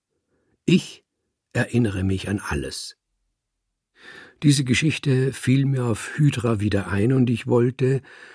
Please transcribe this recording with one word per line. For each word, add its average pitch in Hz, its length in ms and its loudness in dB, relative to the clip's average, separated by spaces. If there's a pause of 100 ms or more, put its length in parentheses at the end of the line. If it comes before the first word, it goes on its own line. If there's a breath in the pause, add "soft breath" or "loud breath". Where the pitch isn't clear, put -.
(640)
Ich - 400 0 (480)
erinnere 117 500 0
mich 95 280 -2
an 101 100 -2
alles. - 560 -8 (1500 loud breath)
Diese 143 220 4
Geschichte 131 680 0
fiel 135 320 0
mir 131 180 -2
auf - 320 -4
Hydra 123 440 2
wieder 98 280 0
ein, 101 240 2
und 127 160 2
ich 117 180 -2
wollte 123 540 2 (340 loud breath)